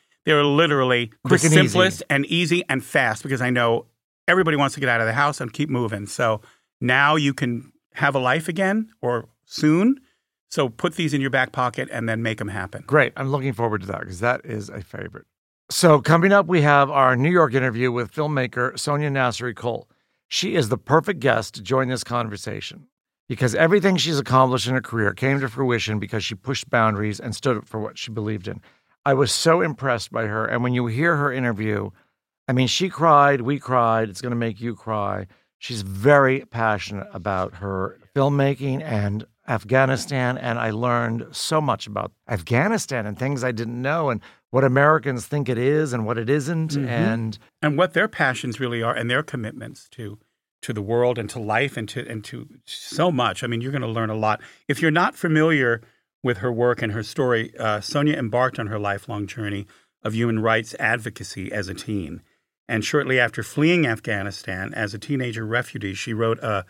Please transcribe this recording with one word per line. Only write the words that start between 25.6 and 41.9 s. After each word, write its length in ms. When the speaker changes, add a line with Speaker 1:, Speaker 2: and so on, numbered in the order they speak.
Speaker 2:
because 260
she 120
pushed 340
boundaries 500
and 160
stood 220
up 100
for 120
what 180
she 140
believed 360
in. 140
I 80
was 160
so 300
impressed 500
by 160
her. 180
And 160
when 140
you 100
hear 300
her 180
interview, 560
I 60
mean, 140
she 200
cried, 540
we 160
cried. 500
It's 140
gonna 140
make 260
you 140
cry. 500
She's 240
very 600
passionate 600
about 440
her 420
filmmaking 680
and 420
Afghanistan, 920
and 220
I 100
learned 640
so 280
much 280
about 240